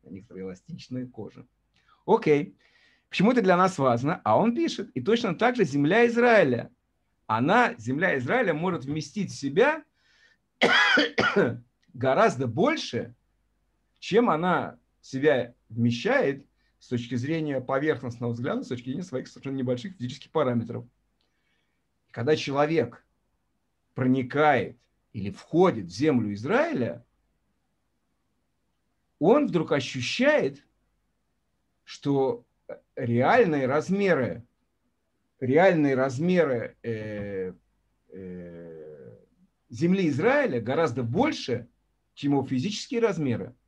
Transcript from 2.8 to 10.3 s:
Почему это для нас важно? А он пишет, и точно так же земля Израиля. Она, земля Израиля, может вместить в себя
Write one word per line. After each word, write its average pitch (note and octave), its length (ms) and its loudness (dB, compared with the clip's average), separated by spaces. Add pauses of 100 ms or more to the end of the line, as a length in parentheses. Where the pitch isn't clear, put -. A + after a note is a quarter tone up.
Почему G#3 220 4
это B3 100 4
для F#3 160 4
нас F#3 200 4
важно? C3 460 2
А A2 140 6
он A3+ 180 4
пишет, - 380 -4
и B2+ 80 -4
точно G#3 340 0
так A#3+ 200 2
же A#3 80 2
земля D3+ 440 4
Израиля. A3+ 640 2 (560)
Она, E3+ 500 2
земля C#3+ 400 -2
Израиля, F3 360 -2
может E3 320 -4
вместить D3+ 460 -6
в - 40 -14
себя A#3+ 480 0 (760)